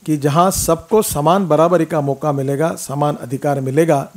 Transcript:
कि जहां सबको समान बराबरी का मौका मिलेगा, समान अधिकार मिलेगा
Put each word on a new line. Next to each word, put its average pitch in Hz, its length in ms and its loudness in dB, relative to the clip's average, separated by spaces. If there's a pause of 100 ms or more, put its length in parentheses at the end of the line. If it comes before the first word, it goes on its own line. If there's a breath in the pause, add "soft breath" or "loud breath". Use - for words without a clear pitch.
कि 156 120 -2
जहां 147 340 2
सबको 165 500 0
समान 175 460 0
बराबरी 160 380 2
का 156 160 -4
मौका 139 300 -2
मिलेगा, 139 440 -2
समान 147 400 -4
अधिकार 139 460 -4
मिलेगा 139 560 0